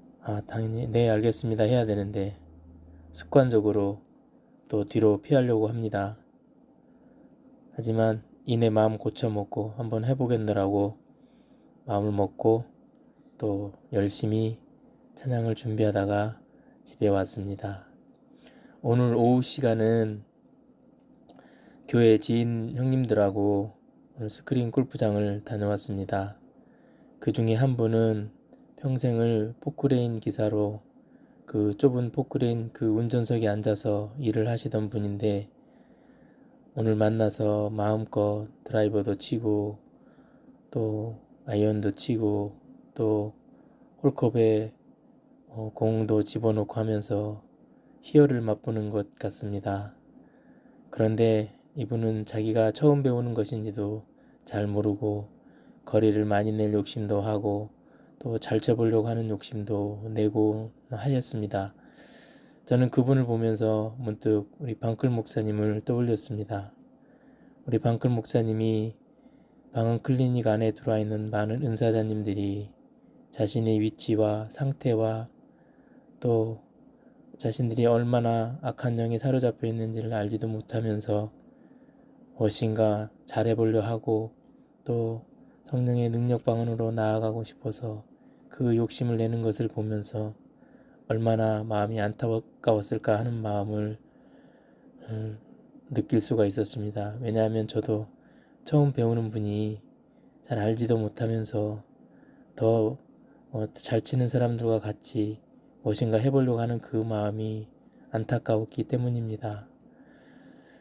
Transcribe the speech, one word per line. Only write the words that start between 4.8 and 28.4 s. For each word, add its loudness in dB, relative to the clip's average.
뒤로 4
피하려고 2
합니다. -4
하지만 2
이내 2
마음 4
고쳐먹고 -4
한번 -4
해보겠노라고 0
마음을 0
먹고 2
또 -4
열심히 0
찬양을 -2
준비하다가 0
집에 -2
왔습니다. -4
오늘 2
오후 4
시간은 2
교회 6
지인 -2
형님들하고 0
오늘 -8
스크린 -2
골프장을 0
다녀왔습니다. -4
그 -2
중에 2
한 2
분은 2